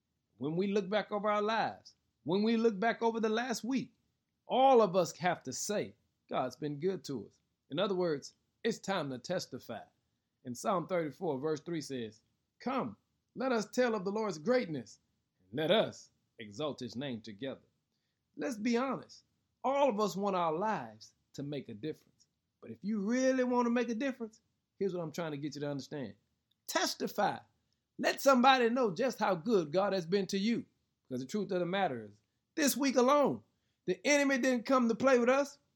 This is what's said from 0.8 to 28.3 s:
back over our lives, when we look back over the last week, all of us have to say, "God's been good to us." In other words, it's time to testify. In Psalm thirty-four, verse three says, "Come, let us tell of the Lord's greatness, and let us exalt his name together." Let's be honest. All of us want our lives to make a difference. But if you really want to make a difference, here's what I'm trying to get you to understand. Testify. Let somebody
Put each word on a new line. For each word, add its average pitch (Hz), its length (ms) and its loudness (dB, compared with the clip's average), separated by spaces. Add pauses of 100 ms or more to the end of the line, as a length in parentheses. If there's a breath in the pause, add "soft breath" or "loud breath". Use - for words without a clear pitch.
back 202 200 -2
over 208 160 -2
our 208 140 2
lives, 196 520 -2 (300)
when 190 200 0
we 226 120 4
look 226 240 2
back 226 220 0
over 226 180 0
the 220 100 0
last 233 340 -4
week, 226 260 -4 (560)
all 254 340 6
of 190 160 6
us 175 220 2
have 170 260 0
to - 100 -8
say, 151 420 -4 (340)
"God's 131 260 -2
been 147 240 -6
good 185 260 -4
to 117 200 -8
us." 98 60 -20 (400)
In 143 80 -4
other 196 160 0
words, 170 380 -2 (300)
it's 226 140 -2
time 175 320 -4
to 127 80 -6
testify. 123 640 -8 (640)
In 123 80 -8
Psalm 180 320 -2
thirty-four, 156 540 -2
verse 151 220 -2
three 170 200 -6
says, 120 400 -8 (380)
"Come, 226 360 -4 (400)
let 254 160 -2
us 220 200 0
tell 247 240 2
of 185 100 -4
the 196 60 -4
Lord's 208 260 -4
greatness, 156 640 -2 (500)
and 113 100 -6
let 160 120 2
us 190 380 0 (300)
exalt 120 400 -8
his 117 160 -8
name 123 260 -8
together." 113 460 -12 (720)
Let's 285 200 -6
be 226 200 0
honest. 240 460 -6 (400)
All 277 260 2
of 208 100 0
us 190 160 0
want 196 200 -2
our 170 180 0
lives 156 600 -6 (200)
to 143 100 -10
make 143 260 -8
a 117 40 -12
difference. 147 540 -12 (340)
But - 100 -14
if - 120 -16
you 208 160 -2
really 254 440 2
want 247 220 2
to 233 60 2
make 240 180 0
a 233 60 -4
difference, 247 460 -6 (360)
here's 196 160 -2
what 175 100 -4
I'm 156 80 -8
trying 165 200 -6
to 147 60 -6
get 143 180 -8
you 143 60 -10
to 143 80 -2
understand. 139 440 -8 (540)
Testify. 202 720 -2 (600)
Let - 220 0
somebody 262 480 6